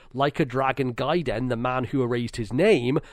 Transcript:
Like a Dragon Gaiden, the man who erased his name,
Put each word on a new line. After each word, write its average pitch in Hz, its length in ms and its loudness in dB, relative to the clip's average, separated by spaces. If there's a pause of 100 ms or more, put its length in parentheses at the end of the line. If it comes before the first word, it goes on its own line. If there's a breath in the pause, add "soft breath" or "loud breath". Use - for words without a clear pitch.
(140 soft breath)
Like 139 240 0
a 165 60 2
Dragon 131 500 0
Gaiden, 127 540 -2
the 120 80 0
man 127 260 -2
who 135 180 0
erased 120 360 -2
his 113 160 -6
name, 147 480 4 (120)